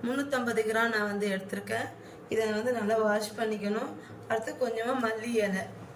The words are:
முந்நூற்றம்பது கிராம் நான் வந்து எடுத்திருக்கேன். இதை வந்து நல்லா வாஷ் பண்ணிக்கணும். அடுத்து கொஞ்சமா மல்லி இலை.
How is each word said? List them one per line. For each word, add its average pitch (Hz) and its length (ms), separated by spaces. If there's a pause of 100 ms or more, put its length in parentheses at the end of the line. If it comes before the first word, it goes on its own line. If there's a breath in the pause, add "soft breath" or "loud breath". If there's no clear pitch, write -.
முந்நூற்றம்பது 247 580
கிராம் 226 280
நான் 214 160
வந்து 202 220
எடுத்திருக்கேன். 202 600 (400 loud breath)
இதை 220 180
வந்து 214 240
நல்லா 220 260
வாஷ் 214 400
பண்ணிக்கணும். 214 560 (340 loud breath)
அடுத்து 226 400
கொஞ்சமா 233 320
மல்லி 220 240
இலை. 208 380 (340)